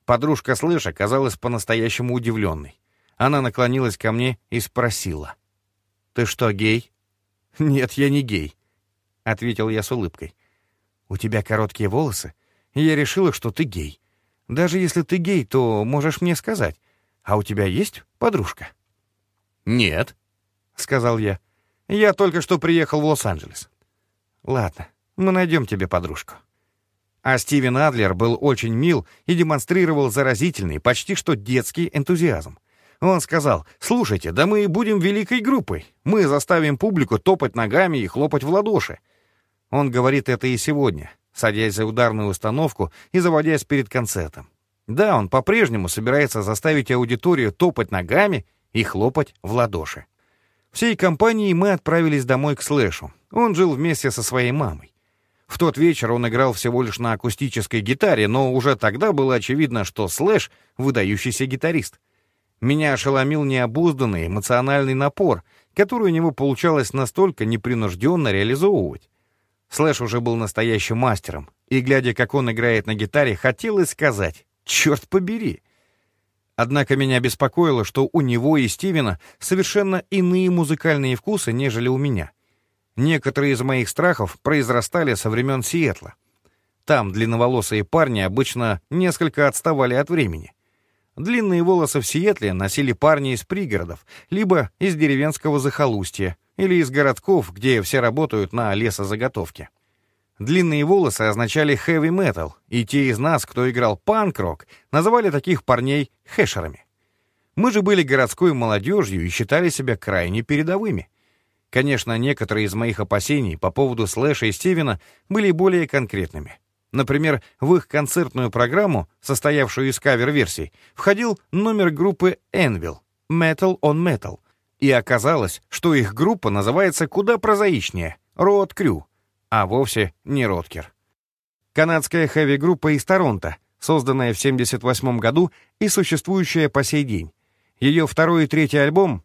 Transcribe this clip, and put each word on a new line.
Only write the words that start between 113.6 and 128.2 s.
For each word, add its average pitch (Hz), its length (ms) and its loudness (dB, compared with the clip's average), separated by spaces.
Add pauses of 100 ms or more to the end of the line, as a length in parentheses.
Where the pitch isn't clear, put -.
поводу 120 380 0
Слэша 135 380 -2
и 107 60 0
Стивена 156 480 -2 (280)
были 202 240 0
более 175 340 2
конкретными. 98 720 -6 (340)
Например, 139 500 0 (180)
в 147 140 4
их 170 140 2
концертную 131 640 -2
программу, 123 580 2 (120)
состоявшую 135 680 0
из 127 100 -2
кавер-версий, 123 760 0 (220)
входил 202 460 0 (100)
номер 202 400 2
группы 175 480 0 (140)
Anvil — 92 460 -2 (300)
Metal 165 520 0
on 147 160 2
Metal, 143 420 -2 (400)
и 139 140 4
оказалось, 120 760 0
что - 260 0
их 110 200 0
группа 170 360 0
называется 143 580 0
куда 208 300 0
прозаичнее — 180 800 -2 (180)